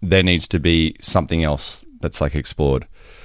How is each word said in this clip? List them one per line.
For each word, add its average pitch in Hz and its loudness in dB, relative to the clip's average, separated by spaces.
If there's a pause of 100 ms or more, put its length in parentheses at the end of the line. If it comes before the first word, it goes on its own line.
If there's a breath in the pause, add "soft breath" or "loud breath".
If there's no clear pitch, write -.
there 95 4
needs 90 2
to 90 -2
be 80 2
something 82 0
else - -4 (160)
that's, - -6
like, 69 -2
explored. 69 -2 (380 soft breath)